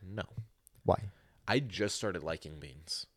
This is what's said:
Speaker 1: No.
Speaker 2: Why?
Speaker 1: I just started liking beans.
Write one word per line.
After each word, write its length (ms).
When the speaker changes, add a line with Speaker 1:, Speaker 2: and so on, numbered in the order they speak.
Speaker 1:
No. 200
Speaker 2:
Why? 260
Speaker 1:
I 120
just 340
started 300
liking 340
beans. 480